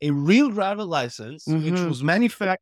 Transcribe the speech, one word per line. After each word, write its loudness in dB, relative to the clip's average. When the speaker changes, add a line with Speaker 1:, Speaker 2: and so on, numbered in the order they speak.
Speaker 1:
a 0
real 4
driver -4
license, -6
which 0
Speaker 2:
Mm-hmm. 0
Speaker 1:
was -4
manufactured 0